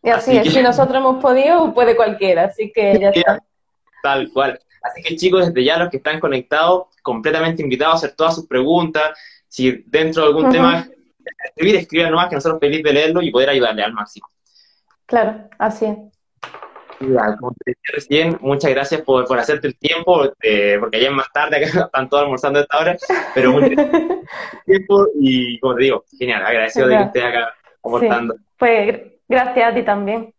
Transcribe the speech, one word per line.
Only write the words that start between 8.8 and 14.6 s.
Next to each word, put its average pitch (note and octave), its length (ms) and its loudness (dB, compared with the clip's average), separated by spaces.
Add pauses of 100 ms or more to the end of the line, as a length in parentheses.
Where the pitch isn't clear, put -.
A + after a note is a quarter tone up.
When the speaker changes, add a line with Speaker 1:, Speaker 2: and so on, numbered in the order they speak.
Speaker 2:
si B2+ 380 -2
dentro D#3+ 360 0
de D3+ 60 6
algún D3+ 160 2
Speaker 1:
Ujú. C4 80 4
Speaker 2:
tema E3+ 340 2 (580)
escribir, F#3 320 0
escriban E3 360 -2
nomás, F3 160 0
que E3+ 80 -6
nosotros D#3+ 240 -2
feliz D3+ 240 -2
de D3+ 80 2
leerlo D#3 280 2
y D#3 120 -4
poder C3 160 2
ayudarle A#2 340 0
al A2 120 -4
máximo. G#2 340 -12 (760)